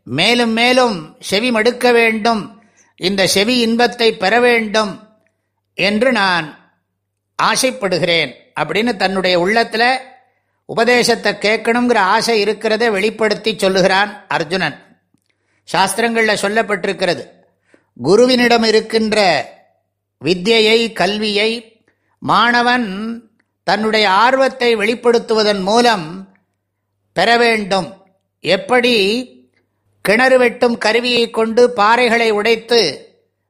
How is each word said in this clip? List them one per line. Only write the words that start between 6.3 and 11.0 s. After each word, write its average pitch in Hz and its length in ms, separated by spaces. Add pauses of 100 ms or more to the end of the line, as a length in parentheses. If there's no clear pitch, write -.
ஆசைப்படுகிறேன் 180 880 (260)
அப்படின்னு 190 360
தன்னுடைய 185 440
உள்ளத்துல 226 580 (680)
உபதேசத்தை 226 680